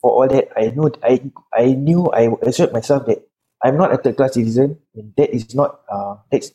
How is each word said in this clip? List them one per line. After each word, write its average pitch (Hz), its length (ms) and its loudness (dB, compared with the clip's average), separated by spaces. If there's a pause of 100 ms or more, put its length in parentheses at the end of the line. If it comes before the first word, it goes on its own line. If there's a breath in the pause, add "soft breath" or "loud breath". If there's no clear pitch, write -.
for 123 100 2
all 127 160 4
that, 135 300 0
I 110 140 0
knew, 151 200 0 (120)
I, 123 180 2 (320)
I 127 200 2
knew, 160 380 2
I 117 180 2 (120)
assured - 320 0
myself 120 320 -2
that 113 160 -2 (420)
I'm 135 140 2
not 185 160 2
a 131 40 0
third 120 200 -2
class 131 160 0
citizen, 123 440 0 (180)
and 107 220 -20
that 143 160 2
is 113 220 -6
not, - 340 -2
uh, 101 260 -8 (160)
that's - 240 -4